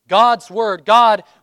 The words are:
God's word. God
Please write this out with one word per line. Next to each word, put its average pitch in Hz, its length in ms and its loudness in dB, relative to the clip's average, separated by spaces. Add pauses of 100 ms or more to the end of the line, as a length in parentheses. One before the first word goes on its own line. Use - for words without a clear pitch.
God's 226 420 -2
word. 196 360 -8
God 220 380 2 (200)